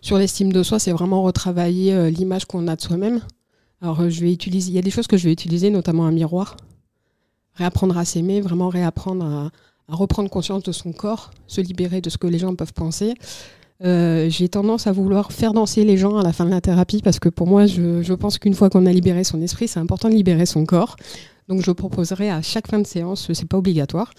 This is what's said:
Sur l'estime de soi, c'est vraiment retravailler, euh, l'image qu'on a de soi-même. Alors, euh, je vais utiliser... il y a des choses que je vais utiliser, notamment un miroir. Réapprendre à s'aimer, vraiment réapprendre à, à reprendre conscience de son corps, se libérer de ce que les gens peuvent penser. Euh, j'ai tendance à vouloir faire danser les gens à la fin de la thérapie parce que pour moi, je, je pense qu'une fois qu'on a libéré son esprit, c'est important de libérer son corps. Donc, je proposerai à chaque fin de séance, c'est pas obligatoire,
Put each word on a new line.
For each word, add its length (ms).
Sur 160
l'estime 340
de 120
soi, 160
c'est 120
vraiment 320
retravailler, 720
euh, 160
l'image 360
qu'on 220
a 80
de 60
soi-même. 400
Alors, 220
euh, 80
je 120
vais 120
utiliser... 380
il 40
y 40
a 20
des 80
choses 180
que 100
je 80
vais 60
utiliser, 380
notamment 380
un 40
miroir. 460
Réapprendre 440
à 60
s'aimer, 380
vraiment 280
réapprendre 540
à, 280
à 80
reprendre 340
conscience 340
de 80
son 200
corps, 400
se 140
libérer 400
de 80
ce 80
que 100
les 120
gens 160
peuvent 180
penser. 400
Euh, 460
j'ai 200
tendance 380
à 40
vouloir 400
faire 220
danser 320
les 120
gens 200
à 60
la 100
fin 120
de 40
la 120
thérapie 420
parce 160
que 100
pour 160
moi, 220
je, 340
je 120
pense 260
qu'une 160
fois 160
qu'on 160
a 40
libéré 320
son 160
esprit, 280
c'est 120
important 300
de 60
libérer 320
son 180
corps. 300
Donc, 160
je 60
proposerai 600
à 100
chaque 260
fin 120
de 80
séance, 440
c'est 160
pas 100
obligatoire, 600